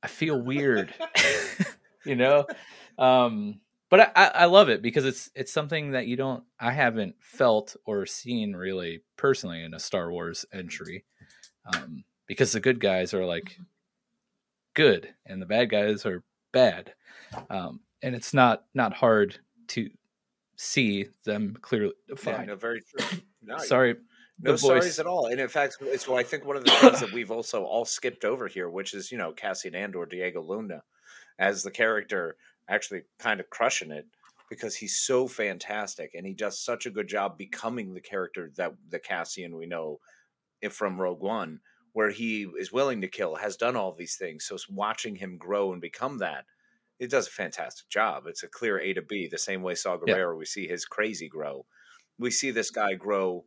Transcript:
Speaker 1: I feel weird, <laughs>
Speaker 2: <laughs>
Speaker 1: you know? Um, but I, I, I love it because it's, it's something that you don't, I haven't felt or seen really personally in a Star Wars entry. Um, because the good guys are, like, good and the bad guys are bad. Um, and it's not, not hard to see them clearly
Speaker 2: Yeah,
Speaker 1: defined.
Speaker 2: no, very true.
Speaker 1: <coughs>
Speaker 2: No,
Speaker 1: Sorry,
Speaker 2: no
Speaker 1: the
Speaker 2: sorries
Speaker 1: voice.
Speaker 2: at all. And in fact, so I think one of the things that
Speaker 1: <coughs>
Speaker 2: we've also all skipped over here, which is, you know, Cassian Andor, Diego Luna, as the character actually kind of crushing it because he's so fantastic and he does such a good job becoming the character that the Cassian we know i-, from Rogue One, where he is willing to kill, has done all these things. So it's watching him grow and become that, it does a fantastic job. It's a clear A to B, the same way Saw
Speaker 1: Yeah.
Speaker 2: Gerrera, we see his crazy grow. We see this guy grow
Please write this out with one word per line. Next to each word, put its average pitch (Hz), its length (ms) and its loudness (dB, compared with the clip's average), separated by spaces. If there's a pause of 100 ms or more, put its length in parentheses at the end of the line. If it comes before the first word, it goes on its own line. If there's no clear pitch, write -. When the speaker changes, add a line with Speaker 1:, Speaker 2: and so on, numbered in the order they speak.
Speaker 1:
I - 60 -8
feel 156 320 0
weird, 123 520 2 (220)
<laughs> - 500 2
Speaker 2:
<laughs> - 400 -16
Speaker 1:
you 143 120 -2
know? 135 300 6 (520)
Um, 117 640 4 (300)
but 190 100 12
I, - 140 8
I, 185 120 10
I - 200 6
love 185 220 10
it 104 140 2
because 120 220 2
it's, 131 300 -2
it's 135 180 -8
something 151 400 -4
that 127 140 -2
you 123 100 -2
don't, 131 280 -2 (160)
I 120 120 0
haven't 117 480 0
felt 110 560 2 (100)
or 101 200 -2
seen 110 480 -4
really 90 480 -6 (140)
personally 90 460 0
in 82 120 -12
a 80 60 -14
Star 87 300 -4
Wars 85 420 -6
entry. 87 520 -12 (720)
Um, 76 300 -10 (220)
because 120 260 0
the 110 80 -2
good 123 200 2
guys 92 340 2
are, 92 100 0
like, 85 340 -6 (1160)
good 113 400 4 (120)
and 95 140 -10
the 92 60 -10
bad 107 240 2
guys 104 340 0
are 90 180 -4 (300)
bad. 98 420 4 (560)
Um, 87 300 -8 (220)
and 127 120 -2
it's - 200 -6
not, 127 300 8 (100)
not 117 180 2
hard 107 460 6 (300)
to 113 200 -4 (680)
see 101 500 0 (180)
them 104 360 -2
clearly 104 320 0 (160)
Speaker 2:
Yeah, 214 60 -12
Speaker 1:
defined. - 340 -6
Speaker 2:
no, 104 80 -10
very 113 260 -6
true. - 420 -8
Speaker 1:
<coughs> - 40 -20 (180)
Speaker 2:
No, 120 120 -10
Speaker 1:
Sorry, 127 360 4 (460)
Speaker 2:
no 131 120 4
Speaker 1:
the - 40 6
Speaker 2:
sorries 131 280 6
Speaker 1:
voice. 170 140 -2
Speaker 2:
at 156 80 -2
all. 175 200 0
And 120 120 -2
in 131 100 -2
fact, 143 280 -2 (220)
so 127 180 -2
I 123 60 2
think 143 240 -6
one 139 100 -4
of 131 80 -8
the 139 60 6
things - 300 10
that 104 120 -6
Speaker 1:
<coughs> - 0 -
Speaker 2:
we've 110 180 -6
also 113 340 -4
all 117 200 0
skipped - 400 -6
over 113 240 -2
here, 90 220 -6
which 95 240 -8
is, 98 180 -10
you 123 60 -8
know, 85 140 -4
Cassian 95 420 -8
Andor, 92 320 -6
Diego 90 340 -6
Luna, 90 420 -8 (560)
as 98 240 0
the 98 80 -8
character 104 680 0 (300)
actually 98 360 -4 (160)
kind 107 220 -2
of 87 100 -12
crushing 113 400 0
it 73 160 -10 (420)
because - 280 -10
he's 101 200 -6
so 127 320 0
fantastic 101 840 -6
and 87 120 -14
he 95 60 -8
does 101 260 -6
such - 280 -6
a 120 40 -8
good 101 160 -6
job 101 300 -4
becoming 107 560 -8
the 90 80 -12
character 90 560 -8
that 87 160 -4 (160)
the 82 100 -8
Cassian 87 580 -8
we 82 100 -12
know 80 340 -8 (640)
i-, 104 40 -4
from 95 300 -4
Rogue 90 220 -2
One, 95 400 -6 (320)
where 107 180 0
he 110 340 -6 (140)
is 92 140 -8
willing 127 300 0
to 92 60 -6
kill, 87 260 -4
has 98 240 -6
done 123 180 -2
all 95 160 -4
these 85 240 -12
things. 80 300 -10
So - 80 -10
it's - 160 -14
watching 104 460 -6
him 92 200 -12
grow 95 380 -2
and 87 80 -12
become 123 380 -8
that, 78 260 -6 (520)
it 123 120 -8
does 127 160 2
a - 40 -14
fantastic - 600 -10
job. 95 360 -2
It's 82 160 -12
a 85 60 -14
clear 104 320 -4
A 92 140 -4
to 87 80 -6
B, 90 280 -8
the 82 60 -10
same 95 240 -6
way 90 140 -4
Saw 90 320 -4
Speaker 1:
Yeah. 104 80 4
Speaker 2:
Gerrera, 87 240 -2
we 78 80 -12
see 95 200 -8
his 87 200 -8
crazy 101 420 -6
grow. 73 380 -10 (500)
We 123 140 -4
see 135 220 -2
this 110 180 -2
guy 104 240 0
grow 95 520 -2